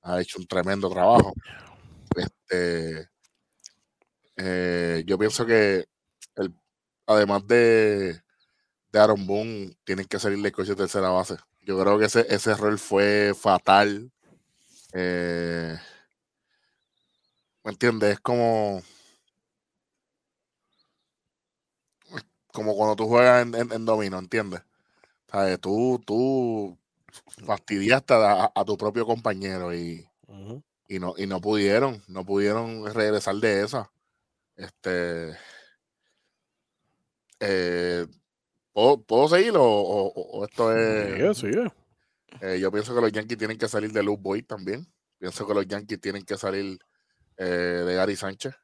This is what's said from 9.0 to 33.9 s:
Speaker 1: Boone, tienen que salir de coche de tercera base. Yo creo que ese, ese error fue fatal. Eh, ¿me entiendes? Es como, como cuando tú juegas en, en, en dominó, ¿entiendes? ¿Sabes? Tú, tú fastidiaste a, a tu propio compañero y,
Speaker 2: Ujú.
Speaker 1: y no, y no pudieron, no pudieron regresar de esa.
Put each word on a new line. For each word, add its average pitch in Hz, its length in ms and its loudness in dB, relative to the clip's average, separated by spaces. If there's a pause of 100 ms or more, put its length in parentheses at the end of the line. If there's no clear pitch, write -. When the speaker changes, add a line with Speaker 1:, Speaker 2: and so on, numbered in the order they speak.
Speaker 1:
Boone, 101 560 -6
tienen 95 220 -4
que 101 120 -6
salir 101 240 -2
de 101 100 0
coche 98 200 -4
de 98 60 -2
tercera 95 320 0
base. 92 280 0 (240)
Yo 95 180 -4
creo 101 200 4
que 107 60 4
ese, 117 280 4
ese 101 160 0
error 104 300 0
fue 101 600 2
fatal. 101 720 4 (800)
Eh, 85 840 -4 (1900)
¿me 107 80 -8
entiendes? 107 420 2
Es 98 60 -4
como, 113 640 0 (3750)
como 107 240 -2
cuando 107 200 2
tú 110 120 -2
juegas 123 380 6
en, 117 80 -10
en, 117 180 -4
en 113 140 -6
dominó, 107 320 0
¿entiendes? 92 440 -6 (680)
¿Sabes? 95 320 -2
Tú, 117 440 0
tú 113 720 -2 (680)
fastidiaste 107 680 2
a, 104 400 4
a 101 100 0
tu 104 120 -2
propio 107 280 -2
compañero 98 720 -4
y, 85 340 -10 (160)
Speaker 2:
Ujú. 107 380 -18 (240)
Speaker 1:
y 98 100 -10
no, 90 200 -6
y 98 100 -4
no 95 120 -4
pudieron, 104 680 2
no 92 180 -12
pudieron 104 680 -2
regresar 107 440 0
de 104 280 2
esa. 107 280 -8 (640)